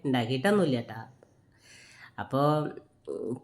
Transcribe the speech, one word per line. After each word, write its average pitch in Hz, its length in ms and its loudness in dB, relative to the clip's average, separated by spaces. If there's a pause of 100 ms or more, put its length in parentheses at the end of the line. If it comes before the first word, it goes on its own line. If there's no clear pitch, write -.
ഉണ്ടാക്കിയിട്ടൊന്നുമില്ല 131 760 2
ട്ടാ. 110 180 -12 (1200)
അപ്പൊ, 135 220 -2 (680)
ഉം, 117 360 -6